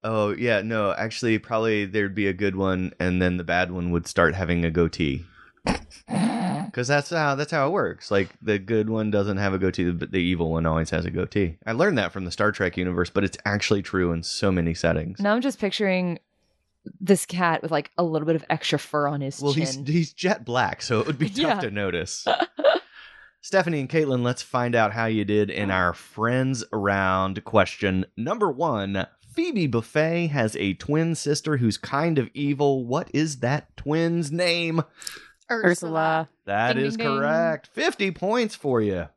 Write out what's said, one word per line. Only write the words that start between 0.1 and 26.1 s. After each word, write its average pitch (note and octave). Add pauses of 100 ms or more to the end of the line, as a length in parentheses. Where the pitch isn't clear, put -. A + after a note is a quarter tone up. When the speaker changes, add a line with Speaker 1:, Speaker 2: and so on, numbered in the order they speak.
Speaker 1:
yeah, A2
no, G#2+
actually, A2
probably A2
there'd G2
be G2+
a F#2+
good F#2+
one, F#2
and F2+
then F2+
the F2+
bad F2
one F2
would E2+
start E2+
having F2
a E2
goatee. E2 (1500)
'Cause B2
that's C#3+
how, D3+
that's C#3+
how C#3+
it D#3
works. C3
Like, G2 (120)
the G#2
good G#2+
one A2
doesn't G2+
have G2
a F#2+
goatee, F#2
but E2+
the F#2+
evil F2
one D#2+
always D#2+
has E2
a F2
goatee. F2+
I A2
learned D#3
that F#2+
from F#2+
the F2
Star G#2
Trek F#2
universe, F2+
but G2+
it's F#2+
actually G2+
true F2+
in E2
so -
many E2+
settings. E2
Speaker 2:
Now G#3
I'm B3
just C4
picturing F#3 (840)
this F#3+
cat F3
with, D#3+
like, D3+
a F3
little D#3
bit D#3+
of D3+
extra E3
fur D3
on C#3+
his C#3
Speaker 1:
Well, C#3+
Speaker 2:
chin. D#3
Speaker 1:
he's, C#3 (120)
he's D#3+
jet -
black, A#2+
so A2+
it A#2
would C#3
be D#3
tough G3
Speaker 2:
Yeah. C#4
Speaker 1:
to B2
notice. F#2+ (580)
<laughs> -
Stephanie E3+
and B2+
Caitlin, C#3
let's B2
find A#2+
out A2
how A2+
you A2
did G#2
in G2+
our F2+
Friends B2